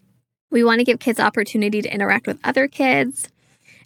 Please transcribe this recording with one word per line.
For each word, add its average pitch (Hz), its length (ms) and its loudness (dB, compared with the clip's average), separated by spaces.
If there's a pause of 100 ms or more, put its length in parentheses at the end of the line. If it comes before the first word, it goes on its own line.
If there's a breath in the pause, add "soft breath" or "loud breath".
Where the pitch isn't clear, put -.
(500)
We 233 140 4
want 233 160 4
to 247 40 2
give 240 140 0
kids 233 220 -2
opportunity 208 600 0
to - 120 -8
interact 196 320 0
with - 160 -8
other 262 240 0
kids. 277 600 -2 (580 soft breath)